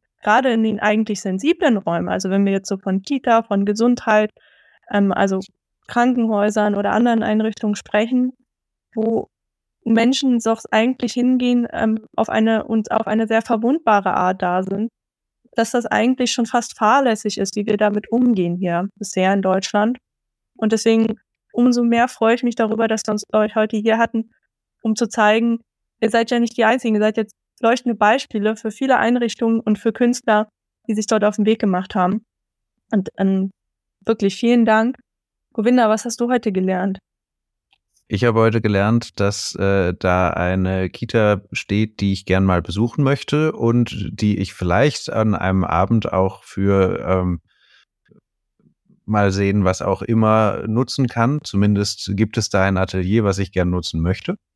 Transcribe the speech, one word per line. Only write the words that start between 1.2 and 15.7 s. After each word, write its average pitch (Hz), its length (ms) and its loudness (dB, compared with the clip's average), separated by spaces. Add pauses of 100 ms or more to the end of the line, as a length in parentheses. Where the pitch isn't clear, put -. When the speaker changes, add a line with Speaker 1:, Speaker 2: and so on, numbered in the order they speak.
Speaker 1:
sensiblen 240 560 0
Räumen, 175 320 -4
also 185 220 -4
wenn 196 140 2
wir 196 80 2
jetzt 196 160 -2
so 196 100 -4
von 190 240 -4
Kita, 240 420 0
von 196 200 -2
Gesundheit, 214 640 0 (600)
ähm, 202 220 2
also 190 280 0 (460)
Krankenhäusern 220 880 0
oder 202 180 -2
anderen 233 300 2
Einrichtungen 214 540 -2
sprechen, 247 560 -2 (600)
wo 220 340 -2 (560)
Menschen 240 540 2
doch 226 320 -2
eigentlich 240 420 0
hingehen, 247 600 0
ähm, 220 340 -2 (100)
auf 226 120 0
eine, 220 360 0
und 220 260 -2
auf 220 160 0
eine 220 220 -2
sehr 226 140 0
verwundbare 220 720 0
Art 185 280 -2
da 180 200 0
sind, 196 260 -4 (640)
dass 226 180 -2